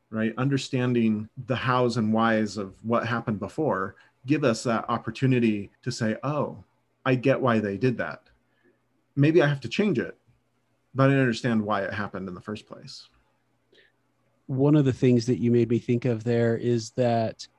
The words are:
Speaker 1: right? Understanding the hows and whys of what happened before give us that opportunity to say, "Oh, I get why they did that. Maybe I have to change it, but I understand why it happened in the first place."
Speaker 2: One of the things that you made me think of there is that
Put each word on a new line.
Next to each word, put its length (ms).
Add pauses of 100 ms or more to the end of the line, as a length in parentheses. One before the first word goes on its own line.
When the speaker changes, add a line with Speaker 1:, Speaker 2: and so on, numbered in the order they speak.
Speaker 1:
right? 280
Understanding 880 (200)
the 80
hows 420
and 160
whys 420
of 200 (100)
what 200
happened 340
before 560 (300)
give 180
us 200
that 260
opportunity 840 (100)
to 100
say, 320
"Oh, 400 (420)
I 100
get 260
why 180
they 180
did 200
that. 240 (920)
Maybe 260
I 60
have 140
to 80
change 300
it, 160 (800)
but 160
I 40
understand 500
why 180
it 120
happened 360
in 60
the 60
first 260
place." 420 (1400)
Speaker 2:
One 280
of 100
the 80
things 320
that 140
you 120
made 180
me 80
think 280
of 180
there 320
is 360
that 540 (140)